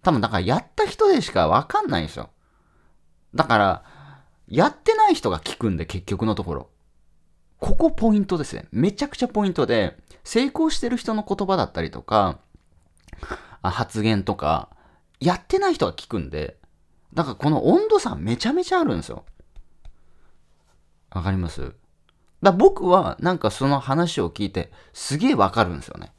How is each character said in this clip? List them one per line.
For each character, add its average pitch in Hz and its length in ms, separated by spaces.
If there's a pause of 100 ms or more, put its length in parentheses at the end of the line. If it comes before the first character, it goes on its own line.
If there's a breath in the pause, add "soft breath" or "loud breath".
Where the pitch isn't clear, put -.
多 180 100
分 123 80
だ 107 80
か 110 60
ら 90 60
や 113 180
っ - 160
た 427 120
人 427 220
で 330 120
し - 100
か 82 180
わ 90 160
か 415 180
ん 359 80
な 98 80
い 80 60
ん - 20
で - 60
す - 40
よ。 62 140 (1040)
だ 107 100
か 113 140
ら、 98 260 (640 loud breath)
や 165 200
っ - 80
て - 180
な 427 160
い 330 40
人 - 160
が 82 100
聞 - 160
く 113 140
ん 90 60
で、 76 80
結 - 220
局 101 200
の 110 80
と - 100
こ 85 100
ろ。 65 160 (880)
こ - 160
こ 320 160
ポ 226 220
イ 208 60
ン 196 80
ト 185 100
で 151 80
す - 100
ね。 - 160
め 160 220
ち 202 100
ゃ 285 60
く - 80
ち - 60
ゃ 247 60
ポ 214 180
イ - 20
ン 175 60
ト 143 120
で、 110 300 (280 soft breath)
成 247 240
功 320 220
し - 80
て 240 120
る 247 60
人 226 180
の 214 120
言 196 200
葉 190 100
だ 135 80
っ - 80
た - 80
り 80 100
と - 120
か、 98 380 (1200 loud breath)
あ、 90 80
発 110 320
言 107 220
と 101 100
か、 78 340 (520 soft breath)
や 175 160
っ - 100
て 381 120
な 392 120
い 320 40
人 - 120
が 90 60
聞 - 160
く 110 100
ん 67 100
で、 - 300 (560)
だ 262 100
か 262 60
ら 208 60
こ - 120
の 151 180
温 381 220
度 427 100
差 - 160
め 120 220
ち - 100
ゃ 247 60
め 349 120
ち 370 100
ゃ 359 60
あ 320 40
る 175 100
ん 85 40
で 76 60
す - 40
よ。 - 160 (1900)
わ 92 120
か 95 80
り 95 80
ま 90 100
す？ - 140
だ - 60
か - 80 (680)
ら 196 100
僕 226 360
は 180 320
な 180 120
ん 175 60
か 113 120
そ 135 160
の 139 140
話 156 400
を 87 80
聞 101 200
い - 20
て、 - 200 (220 soft breath)
す - 240
げ 233 140
え 285 40
わ 98 160
か 110 140
る 87 80
ん 78 60
で 67 40
す - 60
よ 50 100
ね。 - 200